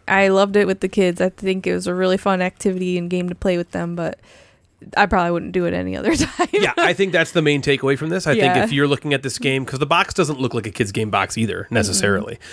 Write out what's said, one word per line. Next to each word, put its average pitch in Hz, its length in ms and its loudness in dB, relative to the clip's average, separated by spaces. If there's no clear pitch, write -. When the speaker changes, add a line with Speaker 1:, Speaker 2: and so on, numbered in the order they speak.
Speaker 1:
I 196 220 4
loved 196 260 4
it 208 140 4
with 190 100 -2
the 185 100 -2
kids. 180 320 2
I 185 100 0
think 190 360 -4
it 180 80 0
was 180 140 -4
a 180 80 -2
really 185 200 2
fun 190 260 0
activity 185 540 -2
and 175 140 -4
game 180 180 -2
to 180 60 -6
play 180 240 0
with 175 140 -6
them, 175 240 -6
but 165 240 -6
I 202 100 6
probably 175 240 2
wouldn't 175 220 -4
do 180 120 0
it 170 100 -2
any - 220 -4
other 311 200 0
<laughs> - 0 -
time. 320 360 -2
Speaker 2:
Yeah, 403 240 2
I 339 160 4
think 185 200 0
that's 165 200 2
the 170 100 2
main 147 200 2
takeaway 139 360 2
from 160 120 -6
this. 180 160 -4
I 151 80 4
think 180 200 4
Speaker 1:
Yeah. 180 100 2
Speaker 2:
if 226 80 -2
you're 143 140 2
looking 143 280 0
at 131 80 -2
this 131 160 -6
game, 135 260 0
'cause 131 140 -8
the 135 80 0
box 170 280 2
doesn't 147 240 0
look 127 160 -2
like 110 120 -4
a 107 40 -8
kid's 101 220 -2
game 107 180 -4
box 98 280 0
either, 92 260 -2
Speaker 1:
Mm-hmm. - 100 -6
Speaker 2:
necessarily. 104 640 0